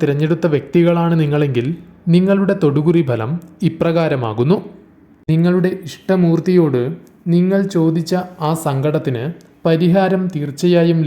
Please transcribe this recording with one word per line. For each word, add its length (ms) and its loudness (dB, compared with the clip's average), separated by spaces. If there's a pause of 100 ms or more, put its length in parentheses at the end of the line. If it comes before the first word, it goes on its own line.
തിരഞ്ഞെടുത്ത 520 0
വ്യക്തികളാണ് 720 2
നിങ്ങളെങ്കിൽ 440 0 (480)
നിങ്ങളുടെ 480 2
തൊടുകുറി 460 2
ഫലം 240 -2 (360)
ഇപ്രകാരമാകുന്നു. 880 -2 (760)
നിങ്ങളുടെ 400 2 (180)
ഇഷ്ടമൂർത്തിയോട് 920 0 (540)
നിങ്ങൾ 260 2 (140)
ചോദിച്ച 400 0 (320)
ആ 40 0 (140)
സങ്കടത്തിന് 600 -2 (420)
പരിഹാരം 560 2 (120)
തീർച്ചയായും 720 2